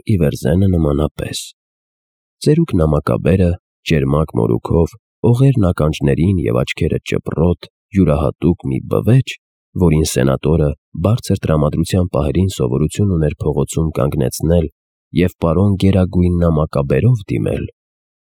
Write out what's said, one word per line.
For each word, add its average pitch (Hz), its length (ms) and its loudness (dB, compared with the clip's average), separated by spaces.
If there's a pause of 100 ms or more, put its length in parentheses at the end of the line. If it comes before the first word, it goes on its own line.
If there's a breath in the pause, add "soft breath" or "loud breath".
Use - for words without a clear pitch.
Իվերզենը 87 640 0
նմանապես։ 76 720 -2 (1000)
Ծերուկ 160 320 2
նամակաբերը, 80 800 2 (300)
ճերմակ 73 540 0
մորուքով, 58 580 0 (300)
օղերն 120 440 2
ականջներին 76 720 0
և 58 220 0
աչքերը - 400 -2
ճպրոտ, - 680 -2 (240)
յուրահատուկ 78 720 0
մի 65 180 -2
բվեճ, 110 520 0 (400)
որին 80 300 2
սենատորը 71 640 0 (260)
բարձր 98 440 -2
տրամադրության 80 680 0
պահերին 76 420 0
սովորություն 76 640 -2
ուներ 78 240 0
փողոցում 78 540 -2
կանգնեցնել 73 760 -2 (460)
և 90 220 0
պարոն 92 400 0
Գերագույն 92 600 2
նամակաբերով 80 880 0
դիմել, 55 440 -4 (540)